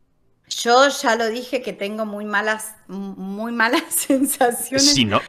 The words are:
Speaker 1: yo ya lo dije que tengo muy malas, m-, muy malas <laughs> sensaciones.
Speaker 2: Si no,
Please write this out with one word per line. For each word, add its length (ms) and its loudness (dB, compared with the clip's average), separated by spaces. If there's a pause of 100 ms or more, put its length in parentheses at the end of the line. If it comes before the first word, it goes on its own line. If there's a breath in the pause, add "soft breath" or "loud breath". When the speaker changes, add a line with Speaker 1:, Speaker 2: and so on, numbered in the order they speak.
(480)
Speaker 1:
yo 420 4
ya 260 0
lo 140 0
dije 320 -4
que 120 -8
tengo 320 -6
muy 200 -8
malas, 500 -2 (140)
m-, 280 -8
muy 340 -8
malas 320 2
<laughs> 60 -14
sensaciones. 1040 2
Speaker 2:
Si 120 4
no, 240 2